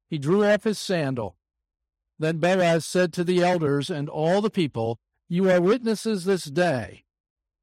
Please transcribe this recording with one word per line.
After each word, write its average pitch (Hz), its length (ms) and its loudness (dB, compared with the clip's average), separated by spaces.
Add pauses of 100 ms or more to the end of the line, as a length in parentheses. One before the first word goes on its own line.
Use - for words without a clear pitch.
he 160 120 -6
drew 180 260 2
off 208 200 2
his 220 120 -2
sandal. 135 580 -4 (840)
Then 160 180 -2
Boaz 170 480 2
said 180 280 0
to 175 100 -4
the 180 180 2
elders 156 480 0
and 147 180 -6
all 160 320 0
the 208 120 -2
people, 117 480 -2 (280)
"You 185 220 0
are 180 100 6
witnesses 214 680 0
this 190 200 0
day 139 600 -2 (580)